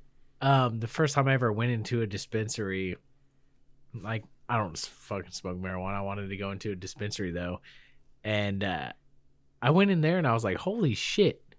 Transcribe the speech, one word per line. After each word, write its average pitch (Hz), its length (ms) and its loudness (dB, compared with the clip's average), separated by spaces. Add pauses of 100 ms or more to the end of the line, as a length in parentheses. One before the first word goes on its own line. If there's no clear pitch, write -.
(400)
um, 131 400 4
the 113 60 -4
first 151 280 0
time 135 140 2
I 135 60 4
ever 120 180 2
went 117 200 0
into 117 280 -2
a 113 60 0
dispensary, 98 920 -4 (1000)
like, 107 300 -6 (240)
I 123 80 2
don't 92 200 0
s-, - 100 -8
fucking - 460 -8
smoke 90 260 -6
marijuana. 92 360 -4
I 101 80 -2
wanted 98 260 -4
to 98 80 -8
go 98 160 -4
into 98 200 -6
a 95 40 -6
dispensary, 95 560 -6
though. 87 280 -4 (640)
And, 104 400 0
uh, 90 280 -4 (680)
I 127 100 4
went 196 200 6
in 175 100 4
there 165 160 4
and 165 100 2
I 117 60 4
was 113 120 2
like, 95 120 2
"Holy 190 380 0
shit." - 480 2 (160)